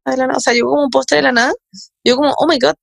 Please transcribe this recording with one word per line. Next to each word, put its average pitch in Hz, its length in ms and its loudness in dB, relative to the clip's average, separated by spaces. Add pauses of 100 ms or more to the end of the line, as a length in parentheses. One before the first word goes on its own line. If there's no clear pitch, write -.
de 262 120 -4
la 262 100 0
nada, - 100 -2
o 254 40 -2
sea, 247 120 0
llegó 240 180 0
como 294 120 0
un 269 60 -2
postre 269 280 0
de 294 60 2
la 269 80 2
nada, 247 220 0 (500)
yo 240 140 2
como, 285 200 2
"Oh 294 100 0
my 330 120 2
God", 226 240 2